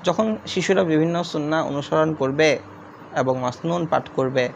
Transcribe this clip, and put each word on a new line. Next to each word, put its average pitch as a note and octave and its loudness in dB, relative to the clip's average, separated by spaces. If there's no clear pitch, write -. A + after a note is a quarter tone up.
যখন G#3+ 0
শিশুরা F#3+ 2
বিভিন্ন E3 2
সুন্নাহ D#3 -2
অনুসরণ D#3 0
করবে C#3 2
এবং C3 0
মাসনুন E3 -2
পাঠ C3+ -2
করবে C3 2